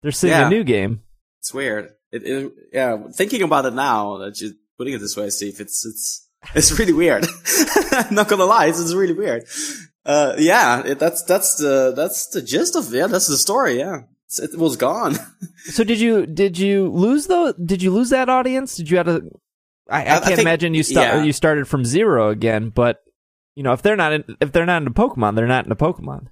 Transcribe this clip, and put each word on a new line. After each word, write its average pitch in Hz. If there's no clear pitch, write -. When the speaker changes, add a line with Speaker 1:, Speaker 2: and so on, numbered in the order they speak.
Speaker 1:
They're 147
seeing 156
Speaker 2:
Yeah. 139
Speaker 1:
a -
new 214
game. 110
Speaker 2:
It's -
weird. 110
It, 110
it, 135
yeah, 123
thinking 202
about 151
it 120
now, 110
that 101
you 107
putting 131
it -
this 101
way, 104
Steve, 101
it's, -
it's, -
it's -
really 190
weird. 151
<laughs> 254
Not 208
gonna 196
lie, 202
it's, 165
it's 165
really 185
weird. 160
Uh, 143
yeah, 156
it, 139
that's, 165
that's 190
the, 135
that's 165
the 170
gist 165
of 160
it. 123
Yeah, 175
that's 185
the 147
story. 202
Yeah, 151
it's, -
it 147
was 156
gone. 160
<laughs> -
Speaker 1:
So 220
did 214
you, 226
did 170
you 196
lose 247
the, 349
did 180
you 185
lose 233
that 262
audience? 262
Did 156
you 175
have 170
to? 165
I, 147
I -
Speaker 2:
I, 147
I -
Speaker 1:
can't 165
Speaker 2:
think, 190
Speaker 1:
imagine 165
you 156
sta-, 147
Speaker 2:
yeah. 127
Speaker 1:
you 147
started 151
from 135
zero 127
again. 110
But 120
you 143
know, 127
if 135
they're 208
not 156
in, 151
if 143
they're 170
not 170
into -
Pokemon, 113
they're 113
not 127
into -
Pokemon. 139